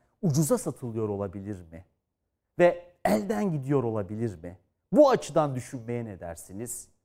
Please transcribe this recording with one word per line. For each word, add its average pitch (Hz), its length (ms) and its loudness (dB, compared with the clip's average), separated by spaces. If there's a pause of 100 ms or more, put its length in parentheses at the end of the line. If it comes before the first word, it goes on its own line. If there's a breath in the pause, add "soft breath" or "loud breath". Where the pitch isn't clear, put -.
(220)
ucuza 165 360 2
satılıyor 113 500 -6
olabilir 98 480 -6 (160)
mi? 82 120 -18 (720)
Ve 175 260 6 (200)
elden 208 480 0
gidiyor 139 300 0
olabilir 107 600 -4
mi? 87 160 -14 (340)
Bu 269 180 8
açıdan 151 440 0
düşünmeye 120 500 -6
ne 98 160 -12
dersiniz? 92 680 -12 (160)